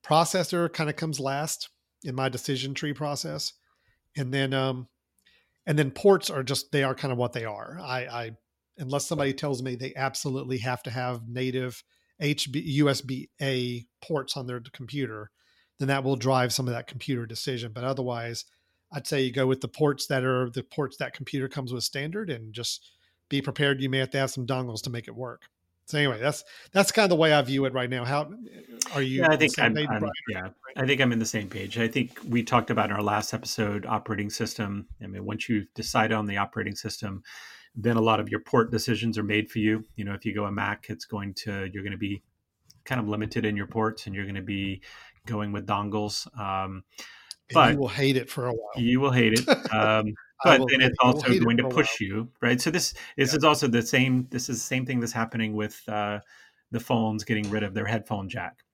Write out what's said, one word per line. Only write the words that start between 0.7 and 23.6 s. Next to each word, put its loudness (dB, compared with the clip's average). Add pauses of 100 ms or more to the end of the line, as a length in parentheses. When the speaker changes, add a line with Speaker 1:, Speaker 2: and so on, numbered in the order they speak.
Speaker 1:
kinda -2
comes -4
last -4 (340)
in -6
my 0
decision -4
tree -4
process. -6 (640)
And -4
then, 0
um, 0 (800)
and 2
then 2
ports 4
are -4
just, -4
they 2
are 0
kinda -2
what 0
they -6
are. -10
I, -6
I, -8 (420)
unless -2
somebody 0
tells -4
me -6
they -10
absolutely -4
have -4
to -8
have -6
native -4 (380)
H -2
B, -2
U 2
S 2
B -8 (140)
A -2 (140)
ports -4
on -8
their -6
computer, -8 (460)
then -2
that 2
will 2
drive 2
some -2
of -4
that -8
computer -6
decision. -6
But -8
otherwise, -4 (460)
I'd -8
say 0
you 2
go 2
with 2
the -6
ports 0
that 0
are, 2
the -6
ports -6
that -6
computer -6
comes -6
with -4
standard, -6
and -8
just -8 (380)
be 0
prepared. 0